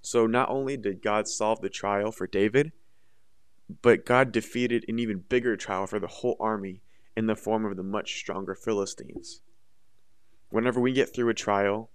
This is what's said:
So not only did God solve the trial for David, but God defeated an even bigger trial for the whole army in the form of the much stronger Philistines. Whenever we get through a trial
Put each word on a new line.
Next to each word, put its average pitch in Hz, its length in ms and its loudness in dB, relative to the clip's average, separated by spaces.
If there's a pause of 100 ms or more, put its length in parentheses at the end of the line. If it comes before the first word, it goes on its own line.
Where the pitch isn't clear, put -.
So 117 240 2
not 120 240 2
only 135 280 -2
did 101 240 -4
God 107 260 2
solve 110 340 0
the 98 80 -4
trial 101 420 0
for 95 160 -6
David, 110 440 2 (1080)
but 113 240 6
God 123 260 4
defeated 120 560 0
an 113 120 -2
even 107 200 -2
bigger 123 380 0
trial 95 300 -4
for 104 120 -2
the 98 80 -4
whole - 320 -2
army 98 420 -4 (340)
in 113 120 0
the 107 80 0
form 110 300 -2
of 101 100 -4
the 92 80 -6
much 98 340 -4
stronger 95 380 -6
Philistines. - 840 -6 (1080)
Whenever 120 300 0
we 127 140 2
get 135 200 2
through 120 160 2
a 113 40 2
trial 101 600 0